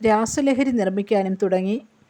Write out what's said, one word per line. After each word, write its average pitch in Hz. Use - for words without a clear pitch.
രാസലഹരി 254
നിർമ്മിക്കാനും 196
തുടങ്ങി. 190